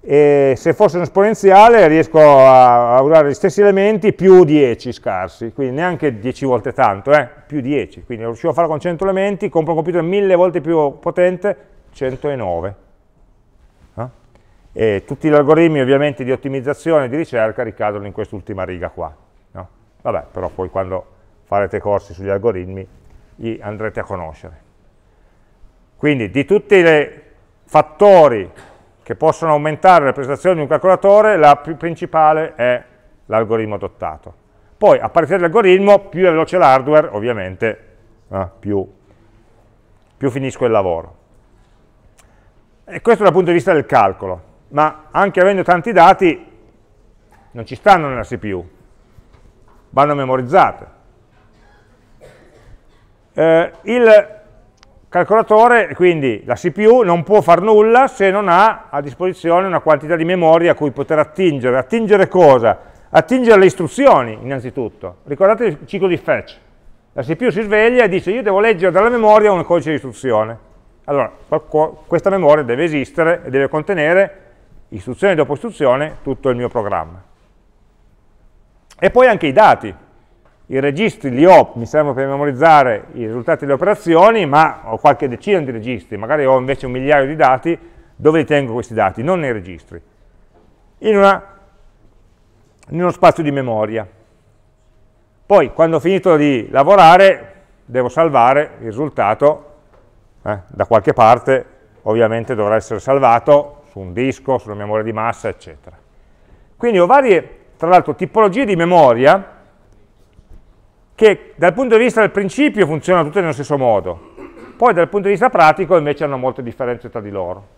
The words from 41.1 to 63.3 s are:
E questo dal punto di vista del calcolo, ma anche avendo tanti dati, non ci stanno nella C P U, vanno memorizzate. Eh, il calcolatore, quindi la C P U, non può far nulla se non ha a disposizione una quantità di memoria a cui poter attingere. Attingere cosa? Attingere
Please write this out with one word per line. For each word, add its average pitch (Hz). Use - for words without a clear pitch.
E 175
questo 226
dal 180
punto 175
di 175
vista 165
del 143
calcolo, 95
ma 147
anche 185
avendo 190
tanti 175
dati, 180
non 117
ci -
stanno 170
nella 120
C 120
P -
U, 87
vanno 143
memorizzate. 131
Eh, 165
il 220
calcolatore, 214
quindi 147
la 120
C 165
P -
U, 247
non 170
può 202
far 170
nulla 220
se 196
non 202
ha 196
a 143
disposizione 170
una 175
quantità 151
di 160
memoria 170
a -
cui 147
poter 151
attingere. 143
Attingere 202
cosa? 131
Attingere 226